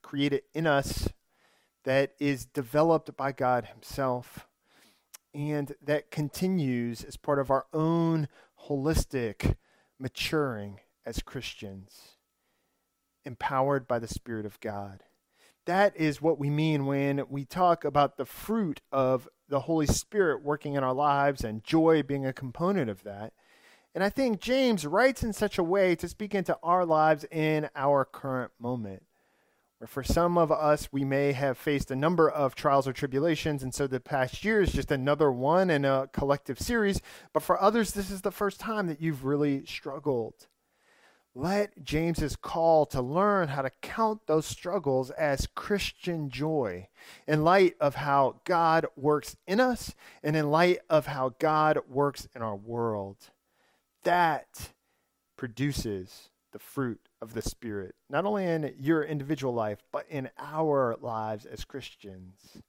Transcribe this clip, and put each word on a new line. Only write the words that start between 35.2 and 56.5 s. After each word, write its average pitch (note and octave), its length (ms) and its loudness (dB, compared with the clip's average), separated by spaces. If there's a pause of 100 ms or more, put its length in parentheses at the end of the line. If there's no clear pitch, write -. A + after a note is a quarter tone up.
one D3+ 380 2
in C#3+ 160 2
a C3+ 280 2
collective C#3 460 -2
series. G#3+ 440 0 (320)
But D#3 80 2
for - 180 2
others, G#3+ 320 4
this G3 180 -6
is F#3+ 120 -8
the G3+ 80 -2
first G3+ 280 -4
time G#3 280 -4
that D#3 160 -6
you've C#3+ 240 -2
really C#3+ 400 0
struggled. C#3 800 -6 (920)
Let F#3+ 460 -2
James's D#3 540 0
call E3 500 4
to C3 160 -4
learn F3+ 460 2
how C#3 140 -4
to C3 80 -4 (120)
count G#3+ 440 -2
those D#3 200 2
struggles C#3 640 -2
as C#3+ 460 0
Christian E3+ 720 -4
joy B2 580 -4 (380)
in D3+ 160 2
light F3+ 380 6
of C#3+ 160 2
how C#3 480 2
God E3 420 2 (100)
works D3 480 -2
in F#3+ 140 0
us B3+ 380 0 (260)
and D3+ 140 0
in D3 160 2
light F3 260 4 (100)
of D#3 180 4
how C3 340 -4
God D#3 480 4
works C#3 480 -2
in A#2+ 60 -8
our A2 120 -4
world. G#2 600 -4 (880)
That E3+ 640 0 (640)
produces A2+ 920 -6 (220)